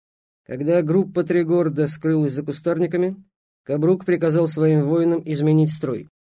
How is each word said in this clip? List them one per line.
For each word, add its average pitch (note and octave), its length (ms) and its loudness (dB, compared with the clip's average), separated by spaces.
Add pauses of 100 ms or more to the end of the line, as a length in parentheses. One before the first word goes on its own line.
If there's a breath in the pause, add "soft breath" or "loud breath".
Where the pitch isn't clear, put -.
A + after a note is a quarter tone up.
(440)
Когда D3+ 380 -2
группа E3+ 420 0
Тригорда D#3+ 640 0
скрылась D#3 460 -2
за C#3 100 -8
кустарниками, E3+ 720 -2 (460)
Кабрук E3 420 0
приказал E3 440 0
своим D#3 380 2
воинам E3+ 380 0
изменить D#3 480 2
строй. A#2+ 360 -8 (300)